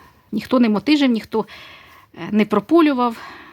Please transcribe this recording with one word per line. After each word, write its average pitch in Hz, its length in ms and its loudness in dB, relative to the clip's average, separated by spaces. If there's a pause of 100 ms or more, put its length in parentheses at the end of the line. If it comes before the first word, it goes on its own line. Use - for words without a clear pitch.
(320)
ніхто 254 280 0
не 233 80 2
мотижив, 269 420 0
ніхто, 220 360 -4 (680)
е, 175 160 -14
не 208 140 2
прополював, 247 720 0 (360)